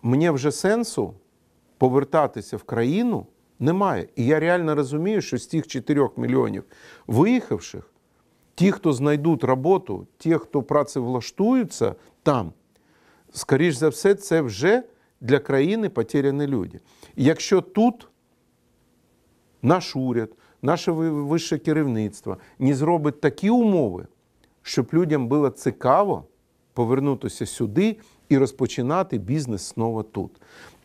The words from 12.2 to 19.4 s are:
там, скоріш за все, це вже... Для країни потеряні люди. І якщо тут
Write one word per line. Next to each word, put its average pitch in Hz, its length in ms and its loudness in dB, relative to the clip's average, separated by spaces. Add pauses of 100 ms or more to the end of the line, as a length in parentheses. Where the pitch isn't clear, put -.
там, 120 280 0 (800)
скоріш 147 440 0
за 151 140 2
все, 202 260 2
це 170 260 0
вже... 147 420 0 (380)
Для 131 180 2
країни 165 500 0
потеряні 139 580 -2
люди. 90 320 -4 (360)
І - 80 -2
якщо 165 380 2
тут - 460 0 (1500)